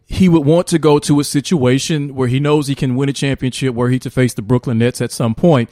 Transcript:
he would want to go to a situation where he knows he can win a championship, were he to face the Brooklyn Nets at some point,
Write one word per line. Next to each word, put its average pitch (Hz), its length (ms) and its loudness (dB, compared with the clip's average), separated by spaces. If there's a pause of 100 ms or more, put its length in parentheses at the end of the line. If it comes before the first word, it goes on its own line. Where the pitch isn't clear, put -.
he 190 220 2
would 165 160 4
want 165 220 2
to 170 120 0
go 147 200 4
to 143 220 0
a 143 40 0
situation 143 920 -2
where 127 140 -2
he 127 120 0
knows 147 260 0
he 139 80 -2
can 131 220 -2
win 139 120 -2
a 139 40 -2
championship, 131 600 -4
were 123 140 -2
he 127 120 0
to 120 100 -10
face 127 240 0
the - 80 -8
Brooklyn 123 360 -2
Nets 120 220 0
at 120 120 -6
some 113 220 -2
point, 139 380 2